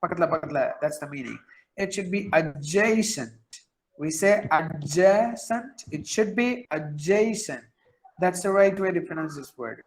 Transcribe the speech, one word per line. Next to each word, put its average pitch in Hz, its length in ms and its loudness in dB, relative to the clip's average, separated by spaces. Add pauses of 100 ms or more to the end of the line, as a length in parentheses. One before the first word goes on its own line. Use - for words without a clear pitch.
பக்கத்துல, 170 260 0
பக்கத்துல, 151 520 0
that's 147 180 -2
the 147 100 -10
meaning. 123 300 -10 (380)
It 190 160 -4
should 190 180 -6
be 202 220 -2
adjacent. 160 960 2 (680)
We 151 140 -4
say 202 400 2
adjacent, 196 1400 0
it 151 160 -8
should 208 280 0
be 247 360 -2
adjacent. 156 920 -2 (560)
That's 180 220 0
the 202 100 -2
right 196 280 6
way 190 120 0
to 170 100 0
pronounce 156 340 -6
this 139 220 -14
word 113 300 -10